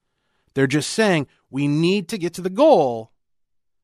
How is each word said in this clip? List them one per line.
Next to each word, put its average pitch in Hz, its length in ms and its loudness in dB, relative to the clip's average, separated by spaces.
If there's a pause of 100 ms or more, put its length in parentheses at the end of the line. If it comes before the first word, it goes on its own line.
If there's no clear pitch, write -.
(540)
They're 135 140 2
just 143 240 -2
saying, 180 340 0 (240)
"We 143 180 -4
need 170 420 0
to 226 100 -8
get 170 160 -8
to 180 60 -12
the 185 100 -6
goal 165 600 2 (720)